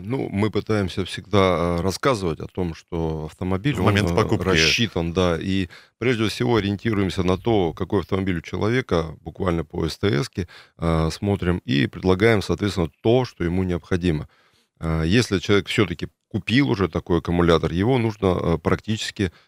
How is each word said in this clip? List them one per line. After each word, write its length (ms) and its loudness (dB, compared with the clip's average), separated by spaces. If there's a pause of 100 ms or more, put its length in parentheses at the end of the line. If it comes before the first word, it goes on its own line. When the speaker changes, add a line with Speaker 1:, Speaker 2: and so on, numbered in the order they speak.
Speaker 1:
ну, 280 -6
мы 200 -2
пытаемся 540 -2
всегда, 720 2
э, 40 -2
рассказывать 580 -2
о 60 -8
том, 280 -6
что 560 -6
автомобиль, 440 -2
Speaker 2:
В 100 -2
момент 260 2
Speaker 1:
он, 80 2
э, 40 6
Speaker 2:
покупки. 260 -2
Speaker 1:
рассчитан, 640 2
да, 280 2
и 280 -2 (300)
прежде 300 0
всего 280 0
ориентируемся 640 0
на 160 2
то, 340 2
какой 280 -2
автомобиль 380 -2
у 40 -6
человека, 760 -2
буквально 440 -2
по 240 -4
С 100 -8
Т 100 0 (140)
С-ке, 260 -6 (300)
э, 340 0
смотрим 520 -2
и 220 0
предлагаем, 560 2
соответственно, 480 -2 (120)
то, 220 4
что 200 -6
ему 200 0
необходимо. 640 -2 (520)
Э, 260 -2
если 320 2
человек 300 0
все-таки 400 -2 (200)
купил 420 0
уже 180 0
такой 300 0
аккумулятор, 540 4
его 260 2
нужно, 280 -2
э, 320 2
практически 760 -4 (160)